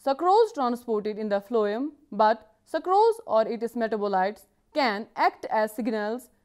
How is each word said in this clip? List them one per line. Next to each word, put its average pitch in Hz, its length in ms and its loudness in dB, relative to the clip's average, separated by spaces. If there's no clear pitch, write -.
sucrose 370 500 2
transported 233 640 -4
in 214 120 -6
the 202 120 0
phloem, 226 480 -2
but 220 400 0
sucrose 381 540 2
or 220 220 2
its 226 260 -6
metabolites 208 720 -2
can 226 420 -2
act - 340 0
as 214 260 -2
signals 220 540 -4